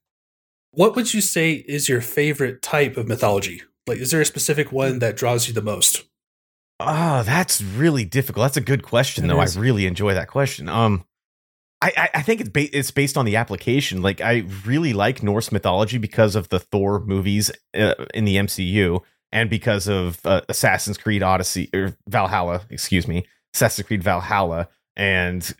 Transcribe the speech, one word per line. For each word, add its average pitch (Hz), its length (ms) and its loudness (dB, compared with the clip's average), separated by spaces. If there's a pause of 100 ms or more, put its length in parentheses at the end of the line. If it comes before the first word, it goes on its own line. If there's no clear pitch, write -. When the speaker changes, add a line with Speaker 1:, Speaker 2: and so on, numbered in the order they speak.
(720)
Speaker 1:
What 190 240 4
would 233 180 0
you 214 60 0
say 160 320 2
is 143 360 -4
your 123 120 2
favorite 143 600 -2
type 143 360 0
of 117 100 -4
mythology? 101 560 0 (240)
Like, 127 120 -4
is 127 120 -6
there 160 100 2
a 151 60 2
specific 147 460 -2
one 131 260 0
that 113 180 0
draws 120 300 0
you 120 80 -6
the 107 80 -2
most? 101 420 -2 (760)
Speaker 2:
Oh, 151 420 0
that's 131 400 0
really 120 420 0
difficult. 113 400 0
That's 139 120 0
a 147 40 0
good 123 220 0
question, - 440 0
Speaker 3:
It - 20 2
Speaker 2:
though. 85 120 4
Speaker 3:
is. 90 160 0
Speaker 2:
I 98 40 -4
really 107 260 2
enjoy 95 280 0
that 87 120 -2
question. 135 420 -4
Um, 104 360 2 (760)
I, 185 160 0
I, 165 180 2
I 151 80 -2
think 220 180 0
it's 123 100 -8
ba-, 143 260 0
it's 139 140 -2
based 139 260 0
on 131 100 2
the 104 100 2
application. 113 640 0
Like, 98 180 0
I 113 240 0 (200)
really 135 300 0
like 104 280 0
Norse 104 300 0
mythology 104 460 0
because 107 360 2
of 101 140 -2
the 95 100 2
Thor 101 420 0
movies, 101 520 0 (240)
uh, 101 180 2 (200)
in 110 100 0
the 98 140 4
M 98 100 0
C - 160 -4
U 92 380 2 (280)
and 113 180 0
because 104 380 0
of, 92 380 -2
uh, 92 240 2
Assassin's 98 500 0
Creed 104 240 -2
Odyssey, 92 500 0
or 95 240 -2 (120)
Valhalla, 95 640 0
excuse 87 360 -2
me, 87 180 -2 (300)
Assassin's 104 320 0
Creed 104 160 -2
Valhalla, 87 640 0 (280)
and, 90 640 0